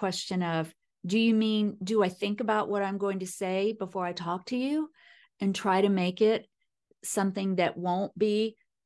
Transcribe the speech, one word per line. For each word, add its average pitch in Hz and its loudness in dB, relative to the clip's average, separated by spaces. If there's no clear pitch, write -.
question 185 -2
of, 165 -2
do 190 0
you 226 4
mean, 214 2
do 214 2
I 185 4
think 202 -4
about 214 0
what 202 0
I'm 196 -2
going 196 -2
to 185 -6
say 190 -2
before 190 -6
I 175 -4
talk 180 -6
to 254 -4
you 294 -2
and 196 2
try 190 2
to 202 4
make 180 0
it 220 2
something 190 -2
that 175 2
won't 180 -2
be 214 0